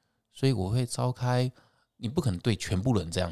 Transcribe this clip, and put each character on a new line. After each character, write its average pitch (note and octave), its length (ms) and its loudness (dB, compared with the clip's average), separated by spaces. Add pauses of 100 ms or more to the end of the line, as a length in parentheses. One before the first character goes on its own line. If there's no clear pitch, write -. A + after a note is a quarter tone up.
(360)
所 C3+ 140 2
以 - 20 4
我 G2+ 200 0
会 B2 120 2
召 B2 280 -2
开， B2 380 0 (480)
你 A2+ 120 -6
不 C#3+ 100 -4
可 B2 120 2
能 F2 80 -2
对 A2 160 0
全 - 240 -2
部 A#2 180 2
人 E2 140 -2
这 F2+ 100 -2
样 F2 100 -2